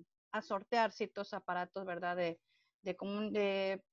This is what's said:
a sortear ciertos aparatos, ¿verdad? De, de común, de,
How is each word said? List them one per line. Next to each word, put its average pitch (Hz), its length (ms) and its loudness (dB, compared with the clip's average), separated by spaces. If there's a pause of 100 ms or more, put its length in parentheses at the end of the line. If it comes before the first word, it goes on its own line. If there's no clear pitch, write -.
(320)
a 214 100 0
sortear 214 500 2
ciertos 202 420 -6
aparatos, 180 520 -4
¿verdad? 175 300 -2
De, 170 240 0 (420)
de 180 140 -2
común, 202 380 -2
de, 196 600 2